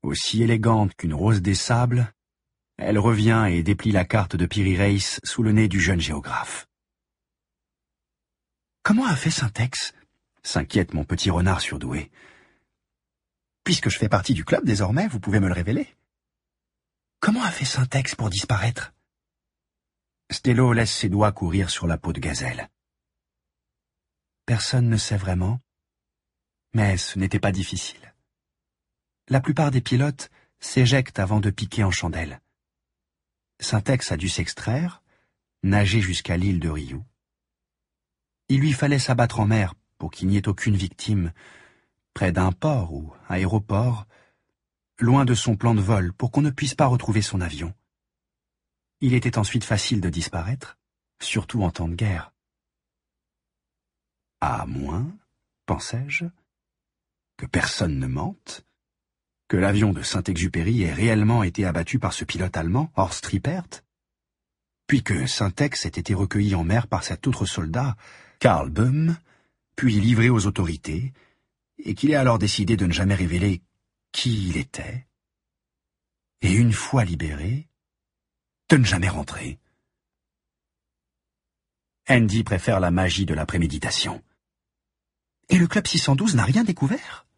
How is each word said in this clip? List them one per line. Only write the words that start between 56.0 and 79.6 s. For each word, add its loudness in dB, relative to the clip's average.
que -12
personne -2
ne -4
mente, -8
que 0
l'avion 4
de -6
Saint-Exupéry -2
ait 0
réellement 2
été -2
abattu -2
par -2
ce -8
pilote -6
allemand, -2
Horst -2
Rippert, -6
puis 2
que -2
Syntex -2
ait -4
été -6
recueilli 0
en 0
mer 0
par -2
cet -6
autre -2
soldat, -4
Karl 2
Böhm, 0
puis 2
livré 4
aux 4
autorités, -4
et -6
qu'il 2
ait 4
alors 4
décidé 0
de 0
ne 2
jamais 2
révéler 0
qui -2
il -2
était, -10
et 2
une 6
fois 0
libéré, -4
de 8
ne 6
jamais 2
rentrer. -8